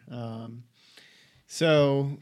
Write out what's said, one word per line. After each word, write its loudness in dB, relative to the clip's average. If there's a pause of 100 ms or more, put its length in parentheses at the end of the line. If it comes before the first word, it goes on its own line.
Um, -12 (840)
so, 2